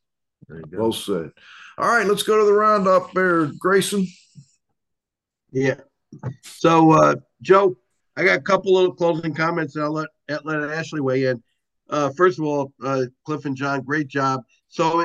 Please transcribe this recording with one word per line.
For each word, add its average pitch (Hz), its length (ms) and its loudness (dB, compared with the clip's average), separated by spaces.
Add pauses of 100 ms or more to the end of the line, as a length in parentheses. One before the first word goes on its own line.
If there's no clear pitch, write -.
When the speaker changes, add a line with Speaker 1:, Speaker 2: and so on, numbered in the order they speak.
(460)
Speaker 1:
There 80 120 -18
you 80 80 -18
go. 90 120 -12
Speaker 2:
Well 113 140 0
said. 85 380 -6 (480)
All 185 100 -2
right, 226 180 0
let's 202 160 0
go 214 160 0
to 214 60 4
the 208 80 4
roundup 202 640 2
there, 175 320 2
Grayson. 190 600 0 (1500)
Speaker 3:
Yeah. 131 280 -2 (640)
So, 160 480 4
uh, 151 240 6 (260)
Joe, 190 360 4 (420)
I 165 60 0
got 185 140 2
a - 40 -10
couple 190 360 2
of 185 180 2
closing 170 360 -2
comments, 160 440 -4
and 151 80 -4
I'll 151 80 -4
let, 156 160 -6 (360)
let 151 260 -6
Ashley 156 300 -8
weigh 131 260 -2
in. 123 160 -4 (460)
Uh, 143 280 -2
first 180 220 2
of 156 60 -6
all, 143 280 -4 (100)
uh, 131 220 -2 (200)
Cliff 147 200 -8
and 135 120 -6
John, 139 260 -4
great 143 260 -4
job. 135 320 -2 (280)
So 165 360 0